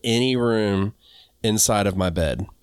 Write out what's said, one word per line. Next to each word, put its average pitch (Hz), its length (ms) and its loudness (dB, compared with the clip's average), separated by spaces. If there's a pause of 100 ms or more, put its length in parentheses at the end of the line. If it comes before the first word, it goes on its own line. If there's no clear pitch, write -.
any 123 320 0
room 107 580 0 (480)
inside 107 460 2
of 95 100 -2
my 92 120 0
bed. 80 360 -2 (160)